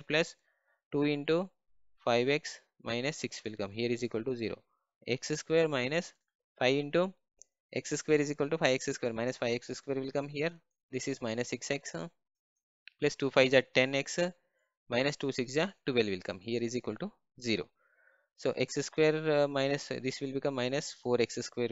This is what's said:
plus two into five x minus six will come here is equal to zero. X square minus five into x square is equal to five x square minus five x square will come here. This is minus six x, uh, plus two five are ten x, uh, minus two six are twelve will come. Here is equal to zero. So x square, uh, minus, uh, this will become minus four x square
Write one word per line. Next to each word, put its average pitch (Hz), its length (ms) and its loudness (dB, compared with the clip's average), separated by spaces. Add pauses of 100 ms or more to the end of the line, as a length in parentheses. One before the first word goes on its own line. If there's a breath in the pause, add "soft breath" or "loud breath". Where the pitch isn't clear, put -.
plus 151 300 0 (560)
two 143 120 4
into 147 440 2 (560)
five 120 240 4
x - 320 -2 (220)
minus 123 340 -2
six - 260 -8
will 110 140 -8
come 98 160 -4
here 117 180 0
is 120 140 -2
equal 113 180 -2
to 127 140 -2
zero. 110 220 -4 (480)
X - 220 -2
square 160 400 2
minus 143 460 -2 (440)
five 131 180 4
into 165 360 0 (640)
x - 160 -4
square 151 300 2
is 143 100 0
equal 143 180 -2
to 160 80 -2
five 139 180 4
x - 120 -2
square 131 260 -2
minus 117 240 -2
five 120 180 0
x 123 140 -6
square 135 320 -4
will 135 120 -6
come 143 160 -2
here. 147 220 -2 (400)
This 131 180 -4
is 135 120 -4
minus 120 300 -2
six - 200 -6
x, - 240 -6
uh, 165 140 -6 (920)
plus 147 160 0
two 135 140 -2
five 131 220 6
are 131 100 8 (120)
ten 131 200 4
x, 139 240 -4
uh, 175 120 2 (580)
minus 135 280 0
two 139 160 -2
six 127 260 -2
are 190 160 0 (100)
twelve 120 220 2
will 95 180 -2
come. 101 160 -8
Here 113 220 -4
is 117 120 -4
equal 110 220 -4
to 208 160 -8 (260)
zero. 113 300 -2 (720 soft breath)
So 131 180 0
x - 200 -2
square, 156 680 2
uh, 143 40 4
minus, 139 440 0
uh, 127 120 -4
this 131 200 -4
will 135 100 -4
become 139 220 -2
minus 127 380 -2
four 120 280 0
x - 140 2
square 120 380 -4